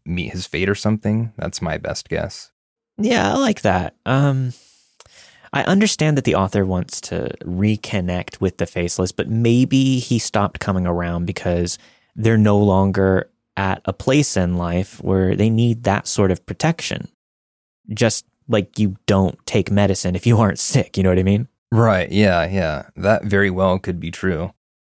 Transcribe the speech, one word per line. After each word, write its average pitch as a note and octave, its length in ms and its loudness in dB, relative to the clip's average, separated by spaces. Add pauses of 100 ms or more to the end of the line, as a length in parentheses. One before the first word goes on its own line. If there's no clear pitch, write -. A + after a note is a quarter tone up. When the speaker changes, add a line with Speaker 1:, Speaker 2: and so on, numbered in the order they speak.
Speaker 1:
meet F2 260 -6
his F2+ 160 -10
fate F#2 220 -2
or G2+ 60 0
something. G#2+ 640 -4
That's - 240 -8
my D#2+ 160 -6
best - 300 -10
guess. - 440 -8 (460)
Speaker 2:
Yeah, G#3+ 360 0
I - 40 0
like B3+ 240 0
that. F#2 340 -2 (100)
Um, C3 480 0 (960)
I - 120 -2
understand F#3 540 2
that C3 60 0
the G2+ 120 2
author F#2+ 300 2
wants F#2 360 -4
to - 300 -6 (120)
reconnect F2+ 960 -2
with F#2+ 180 -2
the - 80 -2
Faceless, F2+ 460 -2
but - 160 -4
maybe B2 720 2
he A#2+ 200 -2
stopped - 420 0
coming F#2 260 0
around F2 380 -2
because F2 520 -2 (380)
they're A2+ 220 2
no G#2 200 6
longer F#2+ 720 2 (280)
at F#2+ 280 -2
a F#2+ 60 -2
place C#3 460 0
in F2+ 200 0
life F2 460 -4
where F#2+ 320 2
they A2 140 2
need A#2 340 2
that - 240 0
sort F#2+ 240 2
of F3 140 -4
protection. - 640 -4 (840)
Just A2 320 0 (220)
like G#2+ 320 -2
you G2+ 160 0 (120)
don't F#2+ 380 2
take - 260 -2
medicine F#2+ 440 2
if F2 120 -6
you A#2 100 6
aren't G#2+ 220 2
sick, - 380 -2
you F#2+ 60 2
know F#2 60 4
what F2+ 100 4
I F#2 40 2
mean? G2+ 240 0 (240)
Speaker 1:
Right, A2 400 2
yeah, F2+ 360 2
yeah. E2+ 360 -2 (120)
That G2 300 0
very G2+ 240 2
well F#2 300 0
could F2+ 200 -6
be E2 120 -8
true. F2 420 -4 (400)